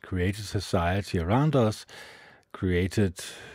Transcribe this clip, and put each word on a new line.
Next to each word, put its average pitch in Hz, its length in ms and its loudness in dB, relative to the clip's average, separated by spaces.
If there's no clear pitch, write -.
created 98 420 -2
society 92 720 -2
around 131 380 4
us, 110 300 2
created 92 640 0